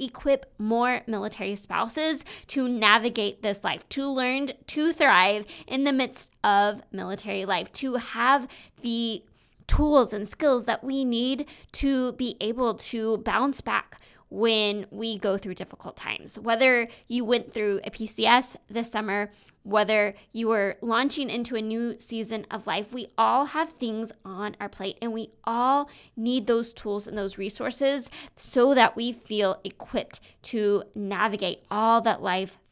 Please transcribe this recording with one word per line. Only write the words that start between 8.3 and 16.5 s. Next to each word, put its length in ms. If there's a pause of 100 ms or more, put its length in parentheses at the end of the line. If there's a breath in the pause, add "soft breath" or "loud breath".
the 420 (440 soft breath)
tools 460
and 140
skills 380
that 180
we 220
need 400 (280 loud breath)
to 400
be 280
able 320
to 460
bounce 420
back 400 (280 soft breath)
when 600
we 300
go 180
through 160
difficult 420
times. 440
Whether 500 (180 loud breath)